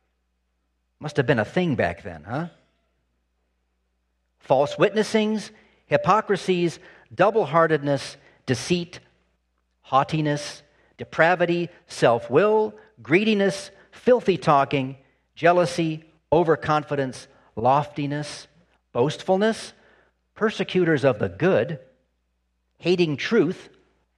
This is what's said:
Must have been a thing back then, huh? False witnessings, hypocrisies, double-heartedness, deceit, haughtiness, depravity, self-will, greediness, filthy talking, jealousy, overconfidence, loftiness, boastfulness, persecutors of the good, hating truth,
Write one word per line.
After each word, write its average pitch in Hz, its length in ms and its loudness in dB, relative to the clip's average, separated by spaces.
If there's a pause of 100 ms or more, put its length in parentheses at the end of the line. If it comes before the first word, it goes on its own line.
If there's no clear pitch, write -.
(1000)
Must - 180 -12
have 131 100 0
been 135 120 2
a 107 60 0
thing 175 300 -2
back 92 280 -4
then, 80 220 -16
huh? 139 240 -8 (1900)
False 143 380 -2
witnessings, 214 760 -2 (340)
hypocrisies, 180 920 0 (360)
double-heartedness, 160 1040 0 (260)
deceit, 170 540 -4 (840)
haughtiness, 147 800 -2 (360)
depravity, 170 720 0 (160)
self-will, 196 880 2 (260)
greediness, 196 720 0 (220)
filthy 226 440 2
talking, 139 600 0 (380)
jealousy, 165 720 0 (280)
overconfidence, 151 960 0 (260)
loftiness, 143 920 -2 (440)
boastfulness, 190 800 -2 (600)
persecutors 180 720 0
of 131 140 2
the 110 100 -2
good, 156 500 0 (1000)
hating 170 380 0
truth, 180 540 0 (460)